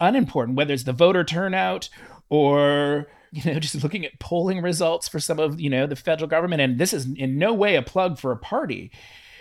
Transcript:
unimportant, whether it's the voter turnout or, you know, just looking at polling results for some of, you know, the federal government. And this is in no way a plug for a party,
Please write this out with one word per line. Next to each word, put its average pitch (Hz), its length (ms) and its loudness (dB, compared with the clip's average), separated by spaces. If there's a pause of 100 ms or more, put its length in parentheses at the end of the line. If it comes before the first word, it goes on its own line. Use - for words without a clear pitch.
unimportant, 156 560 2
whether 147 160 0
it's 127 100 -4
the 131 80 -4
voter 175 320 4
turnout 185 640 -2 (420)
or, 143 760 4 (240)
you 156 180 -2
know, 160 100 -2
just 151 220 -4
looking 156 240 -4
at - 140 -12
polling 180 420 -2
results 170 460 0
for 156 120 -6
some 151 200 -4
of, 156 220 0
you 151 80 -2
know, 131 180 2
the 143 80 -4
federal 156 320 -2
government. 160 340 0
And 127 180 2
this 185 120 2
is 139 140 -4
in 135 320 -4
no 202 160 2
way 208 220 2
a 139 60 4
plug 185 380 -2
for 131 120 -4
a 113 60 -4
party, 196 540 -6 (500)